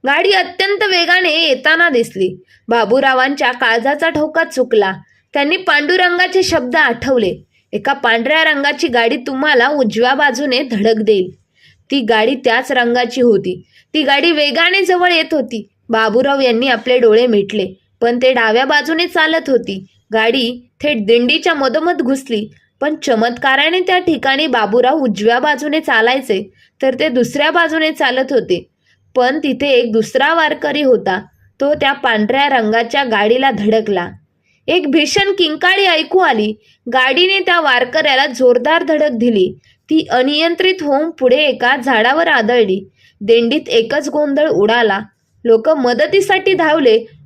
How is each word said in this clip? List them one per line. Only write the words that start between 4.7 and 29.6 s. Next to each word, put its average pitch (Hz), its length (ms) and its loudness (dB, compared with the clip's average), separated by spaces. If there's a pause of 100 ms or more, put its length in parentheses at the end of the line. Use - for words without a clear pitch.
त्यांनी 294 220 0
पांडुरंगाचे 359 840 0
शब्द 311 340 -2
आठवले, 240 720 -2 (260)
"एका 214 200 -4
पांढऱ्या 262 520 0
रंगाची 285 440 -2
गाडी 233 280 0
तुम्हाला 262 520 0
उजव्या 247 460 0
बाजूने 269 480 -2
धडक 220 400 0
देईल." 196 280 0 (600)
ती 277 100 0
गाडी 226 340 0
त्याच 247 380 -2
रंगाची 247 480 0
होती. 185 460 0 (280)
ती 311 80 0
गाडी 285 280 2
वेगाने 330 540 0
जवळ 359 280 2
येत 320 220 0
होती. 233 340 -4 (200)
बाबूराव 233 520 0
यांनी 247 280 2
आपले 247 300 0
डोळे 233 280 4
मिटले, 202 400 0 (340)
पण 240 220 0
ते 262 100 4
डाव्या 233 320 2
बाजूने 311 420 -2
चालत 320 440 -2
होती. 196 360 -2 (260)
गाडी 233 580 -2 (100)
थेट 240 260 -2
दिंडीच्या 277 480 2
मधोमध 302 480 -2
घुसली, 233 520 -4 (260)
पण 302 140 -2
चमत्काराने 269 840 0
त्या 359 180 0
ठिकाणी 302 480 -2
बाबूराव 240 480 2
उजव्या 233 440 0
बाजूने 294 420 -2
चालायचे, 233 680 -2 (320)
तर 269 180 0
ते 302 80 0
दुसऱ्या 277 420 0
बाजूने 320 420 -2
चालत 269 400 -2
होते. 190 380 -2 (460)
पण 254 220 0
तिथे 285 300 -4